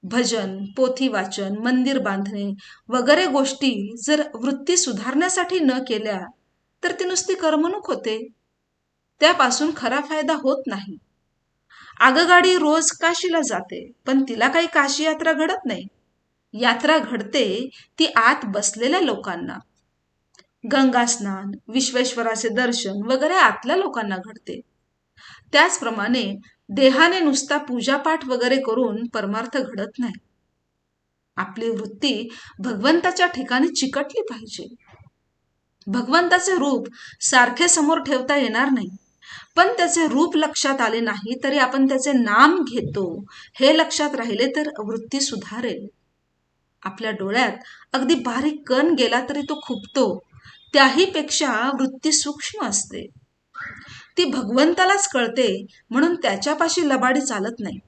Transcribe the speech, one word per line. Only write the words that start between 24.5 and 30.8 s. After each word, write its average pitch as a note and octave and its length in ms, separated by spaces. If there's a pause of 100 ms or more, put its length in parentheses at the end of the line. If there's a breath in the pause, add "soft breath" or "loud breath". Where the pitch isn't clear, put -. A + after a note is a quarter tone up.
त्याचप्रमाणे A#3 840 (320 loud breath)
देहाने C#4 520
नुसता D4 380
पूजापाठ C#4 680
वगैरे B3 320
करून A#3 500
परमार्थ A3 520
घडत G#3+ 400
नाही. A#3+ 140 (1200)